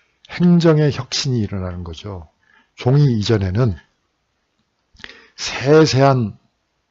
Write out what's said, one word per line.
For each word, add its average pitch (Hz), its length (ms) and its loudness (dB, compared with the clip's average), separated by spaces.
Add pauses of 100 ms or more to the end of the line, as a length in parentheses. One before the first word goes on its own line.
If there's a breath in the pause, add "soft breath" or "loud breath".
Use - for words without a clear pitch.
(300 soft breath)
행정의 165 600 2
혁신이 - 480 -6
일어나는 92 440 -8
거죠. 90 440 -14 (480 soft breath)
종이 131 420 2
이전에는 98 580 -2 (1600 loud breath)
세세한 135 1040 0 (520)